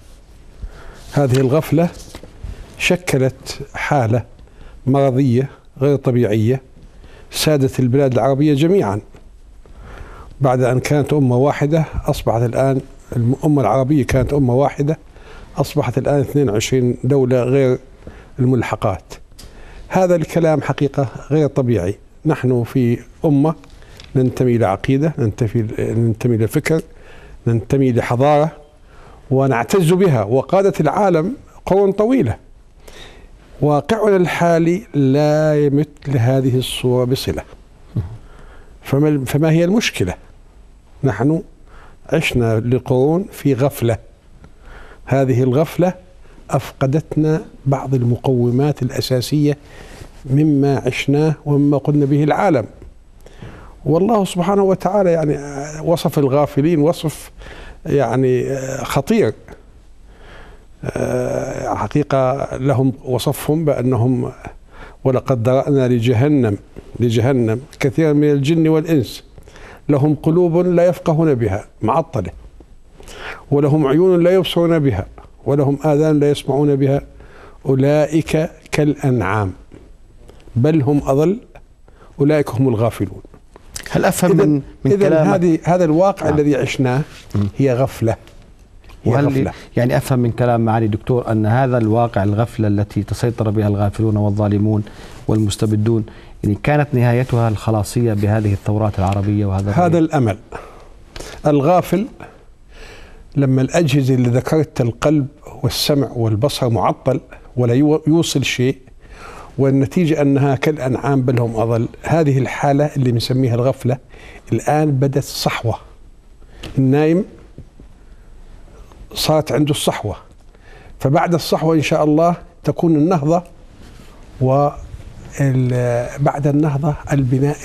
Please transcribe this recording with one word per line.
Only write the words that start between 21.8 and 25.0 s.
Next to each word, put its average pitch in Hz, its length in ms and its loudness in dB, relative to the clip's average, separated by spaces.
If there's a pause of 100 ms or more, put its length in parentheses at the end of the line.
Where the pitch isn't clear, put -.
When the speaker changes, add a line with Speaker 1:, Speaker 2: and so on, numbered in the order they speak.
Speaker 1:
نحن 127 360 0
في 120 360 0 (260)
أمة 151 300 2 (640)
ننتمي 127 400 2
إلى 110 100 2
عقيدة، 135 520 0